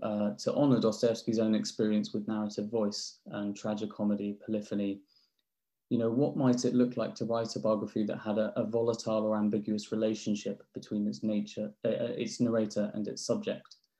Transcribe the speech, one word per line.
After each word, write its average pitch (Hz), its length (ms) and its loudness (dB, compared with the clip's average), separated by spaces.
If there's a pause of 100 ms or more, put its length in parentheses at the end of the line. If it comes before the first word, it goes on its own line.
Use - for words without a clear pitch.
uh, 104 360 0
to - 160 -2
honor 131 260 6
Dostoevsky's 110 580 2
own 110 160 4
experience 107 580 0
with 107 140 -4
narrative 107 420 -2
voice 107 580 -2
and 104 280 -6
tragicomedy, 104 880 -2
polyphony. 101 580 -2 (880)
You 123 60 2
know, 113 140 2
what 135 260 2
might 127 300 4
it 120 80 2
look 123 240 4
like 110 160 -2
to 117 100 -4
write 113 320 -2
a 101 40 -2
biography 107 440 0
that - 140 -2
had 107 180 -2
a, 107 200 0
a 120 100 0
volatile 110 580 0
or 107 140 2
ambiguous 107 520 0
relationship 107 720 -2 (120)
between 104 320 -2
its 107 160 -4
nature, 107 500 -2 (120)
uh, 113 40 2
uh, 117 260 0
its 113 260 -6
narrator 110 520 2
and 104 160 -4
its - 160 -8
subject, - 520 -4 (240)